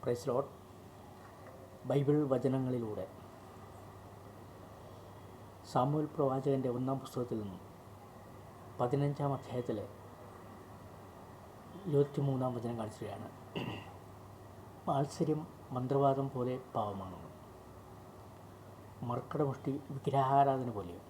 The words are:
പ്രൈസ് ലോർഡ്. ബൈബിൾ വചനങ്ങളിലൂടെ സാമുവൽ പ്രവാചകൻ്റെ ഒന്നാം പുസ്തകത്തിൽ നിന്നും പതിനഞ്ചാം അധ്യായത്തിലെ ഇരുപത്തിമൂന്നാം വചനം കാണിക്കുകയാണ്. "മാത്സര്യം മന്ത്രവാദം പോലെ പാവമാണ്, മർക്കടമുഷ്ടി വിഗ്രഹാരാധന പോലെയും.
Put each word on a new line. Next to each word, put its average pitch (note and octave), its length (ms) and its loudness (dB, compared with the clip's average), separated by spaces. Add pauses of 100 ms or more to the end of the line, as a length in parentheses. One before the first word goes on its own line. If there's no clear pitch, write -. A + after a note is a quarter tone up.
പ്രൈസ് B2 240 2
ലോർഡ്. B2+ 180 4 (1400)
ബൈബിൾ C#3+ 420 6
വചനങ്ങളിലൂടെ B2+ 800 2 (2750)
സാമുവൽ D3 340 4
പ്രവാചകൻ്റെ C3+ 640 4
ഒന്നാം C3 300 2
പുസ്തകത്തിൽ A#2+ 420 -2
നിന്നും F#2+ 180 -6 (1200)
പതിനഞ്ചാം C#3+ 540 4
അധ്യായത്തിലെ A#2+ 540 -2 (2000)
ഇരുപത്തിമൂന്നാം C#3 720 6
വചനം A#2 220 -2
കാണിക്കുകയാണ്. G#2+ 520 -4 (1600)
"മാത്സര്യം D3+ 600 2 (240)
മന്ത്രവാദം C3+ 580 6
പോലെ B2+ 300 0 (160)
പാവമാണ്, F#2+ 540 -2 (1800)
മർക്കടമുഷ്ടി C3+ 760 2 (100)
വിഗ്രഹാരാധന C3+ 760 6
പോലെയും. F#2+ 400 -4